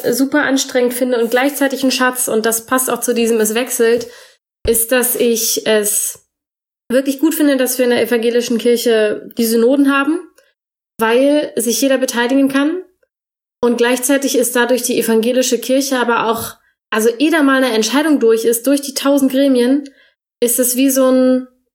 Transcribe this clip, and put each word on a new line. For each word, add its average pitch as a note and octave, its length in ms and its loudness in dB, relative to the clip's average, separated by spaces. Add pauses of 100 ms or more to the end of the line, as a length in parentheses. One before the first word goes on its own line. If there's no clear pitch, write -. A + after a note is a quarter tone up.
(120)
super C4+ 300 0
anstrengend C4 500 -2
finde B3 300 -2
und A3+ 80 -2
gleichzeitig C4 540 -2
ein C4 60 2
Schatz, B3+ 380 -2
und A3 160 -2
das A3 220 -4
passt B3+ 240 0
auch A#3+ 100 -4
zu B3 140 -2
diesem, A3+ 260 0
es G#3+ 140 -2
wechselt, A#3+ 540 -2 (600)
ist, A3+ 240 -2
dass B3 240 0
ich A#3 500 -2
es - 640 -2 (640)
wirklich C4+ 260 0
gut D#4+ 160 2
finde, C#4+ 220 2
dass B3+ 220 -2
wir B3+ 80 2
in A#3+ 40 2
der A#3+ 120 0
evangelischen A#3 560 0
Kirche A3+ 680 0 (120)
die A#3 80 0
Synoden B3 440 4
haben, C#4 300 0 (800)
weil C4+ 560 2
sich A#3 240 -2
jeder C4+ 160 2
beteiligen C4 540 0
kann. D4+ 320 -2 (840)
Und A#3+ 140 0
gleichzeitig C4 580 0
ist A3+ 180 0
dadurch A#3+ 280 0
die A3+ 180 -2
evangelische A3+ 580 0
Kirche C4 400 -2
aber A#3 300 -2
auch, - 280 -6 (340)
also A3 180 0
ehe A#3+ 220 0
da D#4 120 2
mal C4+ 220 2
eine B3 100 0
Entscheidung B3+ 460 0
durch A3+ 240 2
ist, A#3 220 0
durch C#4 160 2
die - 100 -10
tausend C#4 400 0
Gremien, C4+ 560 2 (540)
ist A#3+ 160 0
es B3 180 0
wie C4+ 140 2
so C4 200 2
ein, B3+ 380 2 (260)